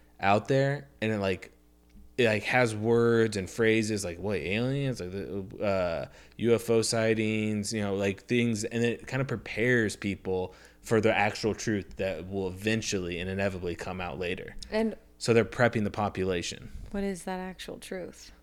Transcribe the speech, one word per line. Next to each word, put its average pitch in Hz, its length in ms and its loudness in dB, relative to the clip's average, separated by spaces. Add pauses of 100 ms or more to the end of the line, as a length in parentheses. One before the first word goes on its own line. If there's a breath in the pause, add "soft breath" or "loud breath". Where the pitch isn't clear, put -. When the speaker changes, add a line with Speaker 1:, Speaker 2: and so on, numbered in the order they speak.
(200 soft breath)
Speaker 1:
out 104 280 4
there, 139 420 0 (100)
and 110 140 0
it, 104 60 -2
like, 95 320 -2 (680)
it, 123 80 6
like, 107 180 2
has 123 320 2
words 113 600 4
and 92 100 -2
phrases 110 560 2
like, 87 140 -6
what, 95 200 -2
aliens, 120 640 -2
like, 90 120 -6
the, 95 520 -6
uh, 90 420 0 (320 loud breath)
U 117 180 4
F 110 160 -2
O 113 100 6
sightings, 107 880 0
you 110 100 -2
know, 101 140 0
like, 98 300 0
things, 117 380 2
and 117 200 -2
it 117 220 -2
kind 131 160 -2
of 135 60 0
prepares 117 680 2
people 92 600 -4 (260 loud breath)
for 113 200 4
the 107 140 4
actual 104 380 2
truth 101 440 -4
that 92 320 -4
will 98 180 -2
eventually 92 720 -2
and 92 100 -4
inevitably 95 460 -2
come 92 260 -8
out 82 160 -6
later. 90 380 -6 (160)
Speaker 2:
And 214 240 0 (220)
Speaker 1:
So - 160 2
they're 113 120 6
prepping 117 380 2
the 98 80 -2
population. 92 800 -2 (200)
Speaker 2:
what 202 120 -4
is 196 200 -6
that 185 160 -6
actual 185 380 -12
truth? - 540 -12 (120)